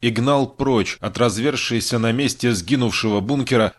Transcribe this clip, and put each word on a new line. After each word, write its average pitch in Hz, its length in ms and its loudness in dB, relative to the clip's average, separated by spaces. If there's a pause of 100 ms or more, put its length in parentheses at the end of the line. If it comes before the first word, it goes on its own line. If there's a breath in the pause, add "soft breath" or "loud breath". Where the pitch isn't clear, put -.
и 120 100 0
гнал 131 380 2
прочь 131 520 0
от - 160 -6
разверзшейся 117 840 0
на 113 100 0
месте 127 420 0
сгинувшего 104 680 0
бункера 120 580 0